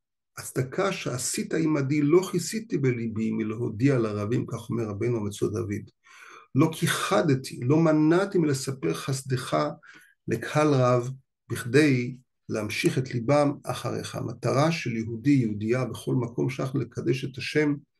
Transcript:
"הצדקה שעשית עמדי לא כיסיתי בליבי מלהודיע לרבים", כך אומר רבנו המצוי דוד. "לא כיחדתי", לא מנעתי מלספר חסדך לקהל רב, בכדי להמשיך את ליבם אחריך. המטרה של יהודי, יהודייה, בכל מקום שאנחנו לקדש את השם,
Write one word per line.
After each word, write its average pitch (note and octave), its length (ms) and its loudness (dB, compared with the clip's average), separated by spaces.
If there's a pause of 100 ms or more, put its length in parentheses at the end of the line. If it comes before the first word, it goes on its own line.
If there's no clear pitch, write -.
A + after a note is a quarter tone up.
(380)
"הצדקה F#3 540 -4
שעשית - 600 -4
עמדי D3+ 480 0
לא E3+ 300 4
כיסיתי F#3+ 460 -4
בליבי A2+ 520 0
מלהודיע A2+ 680 0
לרבים", A2 480 -2
כך - 240 -8
אומר A2+ 140 -2
רבנו G#2+ 320 -2
המצוי G#2 340 -2
דוד. G2+ 400 -6 (640)
"לא E3 200 4
כיחדתי", E3+ 880 0
לא D3 180 4
מנעתי E3 580 4
מלספר D3+ 560 0
חסדך C#3 760 -2 (580)
לקהל D3+ 460 2
רב, B2+ 360 4 (400)
בכדי B2+ 680 2 (320)
להמשיך A2 500 -2
את C3 160 -2
ליבם C#3+ 380 2 (120)
אחריך. A2 520 -6
המטרה A#2+ 560 0
של A#2 240 -4
יהודי, A2+ 340 -2
יהודייה, A2+ 540 2
בכל C3+ 300 -4
מקום C3 360 -2
שאנחנו C3+ 300 -4
לקדש - 440 -2
את - 140 -10
השם, D3+ 360 0 (260)